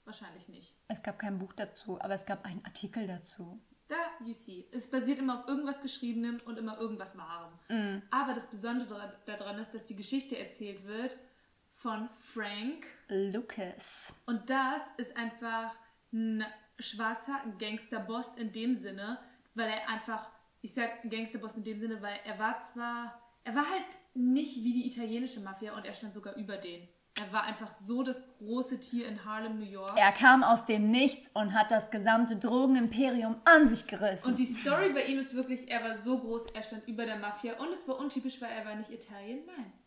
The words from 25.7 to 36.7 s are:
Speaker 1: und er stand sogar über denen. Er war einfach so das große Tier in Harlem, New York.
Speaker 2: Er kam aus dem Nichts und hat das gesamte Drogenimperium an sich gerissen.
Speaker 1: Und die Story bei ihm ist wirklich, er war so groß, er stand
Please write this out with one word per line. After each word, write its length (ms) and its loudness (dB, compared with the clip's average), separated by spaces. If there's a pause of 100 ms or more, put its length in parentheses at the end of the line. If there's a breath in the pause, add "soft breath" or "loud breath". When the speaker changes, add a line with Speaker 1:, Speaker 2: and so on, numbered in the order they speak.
Speaker 1:
und 100 -10
er 80 -10
stand 200 -12
sogar 220 -12
über 200 -6
denen. 320 -10 (320)
Er 100 -10
war 140 0
einfach 260 -8
so 320 -4
das 240 -4 (120)
große 420 -4
Tier 260 -4
in 200 -8
Harlem, 320 -4
New 80 -6
York. 300 -6
Speaker 2:
Er 160 10
kam 300 12
aus 220 8
dem 260 6
Nichts 440 4
und 180 0
hat 180 6
das 200 4
gesamte 460 4
Drogenimperium 1080 4
an 220 12
sich 200 6
gerissen. 440 0
Speaker 1:
Und 80 2
die 80 4
Story 480 4
bei 100 2
ihm 140 2
ist 160 -4
wirklich, 360 -2
er 140 0
war 120 -4
so 220 0
groß, 280 -4
er 160 -8
stand 260 -10